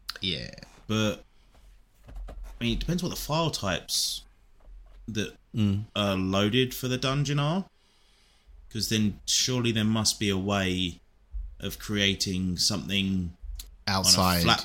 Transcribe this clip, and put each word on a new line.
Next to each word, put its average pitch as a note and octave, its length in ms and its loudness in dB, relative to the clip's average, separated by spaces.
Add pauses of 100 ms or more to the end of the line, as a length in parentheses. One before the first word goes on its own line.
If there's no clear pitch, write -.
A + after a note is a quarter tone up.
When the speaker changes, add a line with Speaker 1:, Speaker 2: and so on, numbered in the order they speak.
(200)
Speaker 1:
Yeah. D2+ 300 -4 (360)
Speaker 2:
But, G#2+ 380 0 (1040)
I - 40 -12 (320)
mean, A#2 100 2
it A#2 60 -2
depends F3+ 220 0
what F3 80 -2
the F#2+ 60 -6
file D#3 340 0
types - 720 -2 (880)
that G#2+ 260 -4 (200)
Speaker 1:
Mm. G#2 300 2 (100)
Speaker 2:
are G2+ 220 2
loaded G#2 580 2
for - 140 -6
the B2+ 100 -2
dungeon C#3+ 400 0
are, D#3+ 260 0 (1080)
'cause G#2+ 200 -4
then G#2+ 360 2
surely B2 460 2
there A2 120 2
must A2 360 2
be G#2+ 100 2
a F#2+ 80 2
way F#2 600 0 (580)
of - 200 -8
creating F#2+ 800 0
something F#2+ 720 0 (540)
Speaker 1:
Outside, F#2+ 480 2
Speaker 2:
on E2+ 60 4
a - 20 2
flat G#2+ 220 4